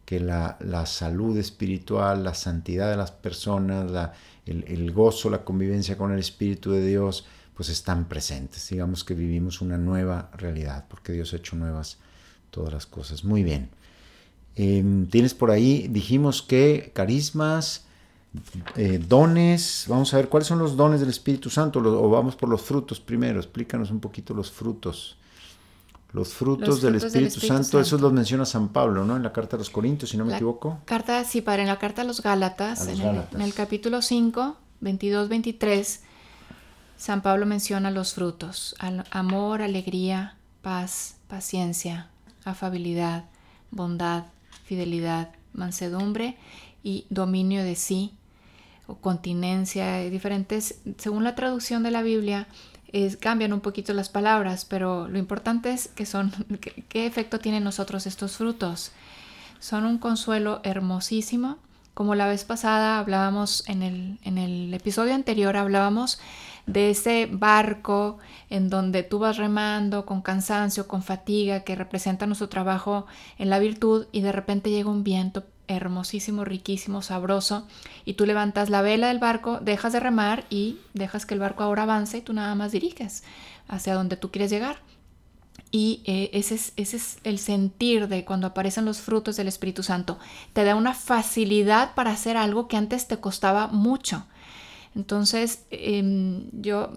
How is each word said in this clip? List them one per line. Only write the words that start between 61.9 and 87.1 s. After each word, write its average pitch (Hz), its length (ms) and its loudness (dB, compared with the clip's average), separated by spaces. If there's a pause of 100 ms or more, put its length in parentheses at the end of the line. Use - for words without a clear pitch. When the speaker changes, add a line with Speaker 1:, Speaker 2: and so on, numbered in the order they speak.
Speaker 2:
Como 208 220 2
la 202 120 4
vez 202 180 0
pasada 220 520 2
hablábamos 202 680 0
en 190 160 -2
el, 185 400 -4
en 185 160 -2
el 180 340 -4
episodio 220 400 0
anterior, 214 420 2
hablábamos 202 640 2 (460)
de 202 240 4
ese 226 420 2
barco 208 840 4 (320)
en 190 220 2
donde 190 320 2
tú 208 160 -2
vas 220 180 2
remando 208 720 0
con 190 160 -4
cansancio, 202 640 0
con 185 160 -4
fatiga, 196 600 -2
que 185 120 -6
representa 190 500 -4
nuestro 208 240 -2
trabajo 190 560 -2 (320)
en 196 140 0
la 196 80 4
virtud, 220 520 2
y 208 100 -2
de 196 100 2
repente 202 400 -2
llega 208 180 0
un 208 140 0
viento 190 400 0 (240)
hermosísimo, 190 800 -4
riquísimo, 196 580 -4
sabroso, 196 640 -2 (380)
y 202 80 -4
tú 208 120 4
levantas 208 440 2
la 202 120 4
vela 226 280 4
del 247 100 0
barco, 233 420 0
dejas 208 320 0
de 240 60 2
remar 233 500 2
y 208 280 -2 (180)
dejas 196 320 -6
que 208 80 -4
el 196 40 -2
barco 196 240 -2
ahora 208 200 2
avance 214 340 0
y 233 40 -10
tú 233 120 -6
nada 208 220 -2
más 208 160 -2
diriges 220 520 -4 (440)
hacia 190 260 -4
donde 185 240 0
tú 190 140 -8
quieres 202 180 0
llegar. 233 280 -2 (920)
Y, 220 340 2
eh, 196 280 -2
ese 202 220 -2
es, - 200 -6
ese 208 220 -4
es - 260 -10